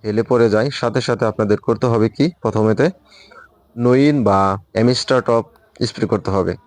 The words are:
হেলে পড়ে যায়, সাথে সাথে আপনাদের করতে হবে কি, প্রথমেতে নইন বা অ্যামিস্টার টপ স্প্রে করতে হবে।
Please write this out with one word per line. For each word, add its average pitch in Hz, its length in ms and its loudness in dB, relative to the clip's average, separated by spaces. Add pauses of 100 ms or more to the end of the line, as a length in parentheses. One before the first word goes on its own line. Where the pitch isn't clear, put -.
হেলে 110 200 -2
পড়ে 120 260 2
যায়, 107 180 2 (120)
সাথে 123 280 -2
সাথে 120 240 -2
আপনাদের 104 260 0 (100)
করতে 117 200 -2
হবে 113 220 2
কি, 135 160 -2 (160)
প্রথমেতে 110 440 0 (880)
নইন 127 400 2 (120)
বা 98 120 2 (360)
অ্যামিস্টার 123 520 0
টপ 117 160 0 (440)
স্প্রে 110 200 -4
করতে 101 280 -4
হবে। 90 180 0 (140)